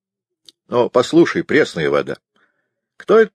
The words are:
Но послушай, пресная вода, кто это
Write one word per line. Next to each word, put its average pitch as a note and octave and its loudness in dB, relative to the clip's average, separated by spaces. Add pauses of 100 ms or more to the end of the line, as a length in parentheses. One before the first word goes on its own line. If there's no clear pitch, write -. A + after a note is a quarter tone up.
(680)
Но A#2+ -2
послушай, B2+ 0
пресная F2 -2
вода, C#2 -4 (800)
кто G#3 0
это A3 0